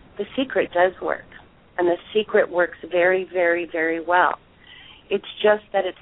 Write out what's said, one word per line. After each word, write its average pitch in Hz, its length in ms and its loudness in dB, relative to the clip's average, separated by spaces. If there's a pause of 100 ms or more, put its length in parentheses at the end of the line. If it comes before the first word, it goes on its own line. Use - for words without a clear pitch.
(180)
The 208 60 -6 (120)
Secret 262 380 -2
does 180 260 2
work. - 240 -6 (540)
And 180 80 0
The 175 100 0 (160)
Secret 214 380 0
works 175 280 -2 (120)
very, 180 420 2
very, 170 380 0
very 165 340 -2
well. 170 300 4 (760)
It's 202 160 -4 (160)
just 214 220 2 (100)
that 196 140 0
it's 175 160 -10